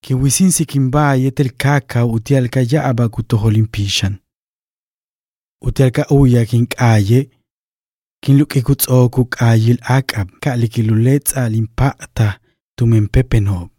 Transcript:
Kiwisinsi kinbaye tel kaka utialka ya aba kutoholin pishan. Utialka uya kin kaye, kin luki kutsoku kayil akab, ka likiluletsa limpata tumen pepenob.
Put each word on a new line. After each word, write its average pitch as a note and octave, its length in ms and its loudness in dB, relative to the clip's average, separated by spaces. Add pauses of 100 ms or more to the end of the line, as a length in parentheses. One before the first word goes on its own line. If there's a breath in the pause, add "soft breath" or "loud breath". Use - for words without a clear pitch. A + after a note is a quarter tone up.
Kiwisinsi C#3 600 0
kinbaye C3+ 640 0
tel C3 200 -2
kaka C3+ 560 -2
utialka A#2+ 540 -2 (100)
ya D3 140 0
aba A#2+ 240 0
kutoholin A2 580 0
pishan. G2 500 -4 (1500)
Utialka C3 480 0
uya B2 360 4
kin A#2+ 200 0
kaye, A#2 640 0 (920)
kin C#3 160 4
luki C#3+ 240 0
kutsoku B2+ 640 0
kayil A#2 580 2
akab, B2+ 460 -2 (120)
ka C3 160 -4
likiluletsa A#2 920 0
limpata A2+ 920 -4 (380)
tumen A2+ 300 2
pepenob. G2+ 720 -2